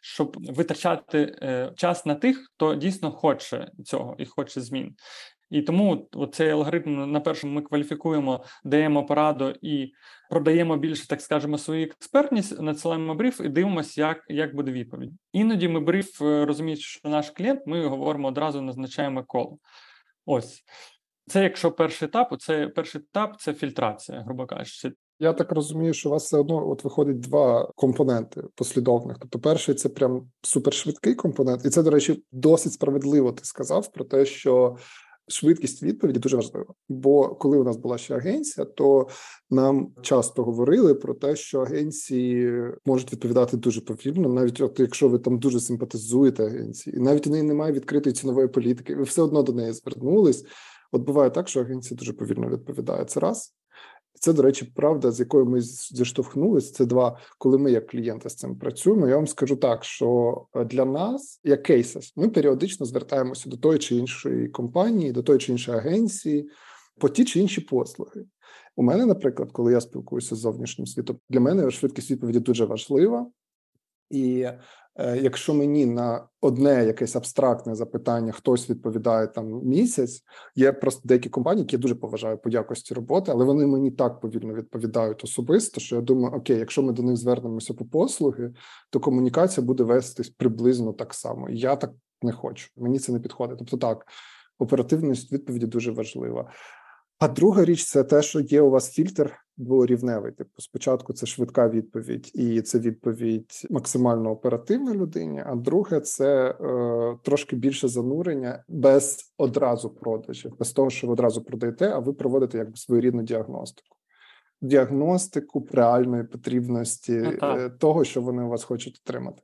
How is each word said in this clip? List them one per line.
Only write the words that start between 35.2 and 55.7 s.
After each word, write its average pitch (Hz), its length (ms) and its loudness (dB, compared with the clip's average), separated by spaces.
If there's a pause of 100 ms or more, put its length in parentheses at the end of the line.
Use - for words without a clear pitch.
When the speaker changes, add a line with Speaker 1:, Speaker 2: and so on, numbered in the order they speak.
Speaker 2:
швидкість - 560 0
відповіді 170 360 0
дуже 131 160 0
важлива. - 380 -6 (160)
Бо 135 460 4
коли 143 220 2
у 131 60 6
нас 117 140 -2
була 120 200 -4
ще 131 180 -8
агенція, 208 500 -4
то 135 420 4 (420)
нам 135 380 2 (140)
часто 123 420 0
говорили 135 520 4
про - 180 -4
те, 143 220 -2
що - 260 -4
агенції 123 1040 -2 (220)
можуть 127 260 0
відповідати 123 460 2
дуже 117 240 0
повільно, 139 480 -2
навіть 123 320 0
от 127 180 0
якщо 131 300 4
ви 123 100 4
там 123 200 0
дуже 123 200 2
симпатизуєте 120 880 0
агенції, 113 520 -8
і - 20 -2
навіть 147 280 2
у - 20 0
неї 151 140 0
немає 151 300 0
відкритої 139 400 0
цінової 131 340 0
політики, 123 480 -2
ви 143 80 -2
все 151 180 0
одно 151 220 4
до 123 100 0
неї 117 200 -4
звернулись. 131 720 2 (480)
От 127 80 2
буває 139 280 4
так, 175 180 -2
що 131 140 -2
агенції 123 360 -8
дуже 120 160 -10
повільно 117 360 -4
відповідають. - 600 -6
Це - 100 -6
раз. - 340 -2 (600)
І - 40 -20
це, 170 140 4
до 147 80 6
речі, 127 340 2
правда, 143 360 2
з 113 80 -4
якою 127 260 4
ми 123 160 2
з-, 123 340 -10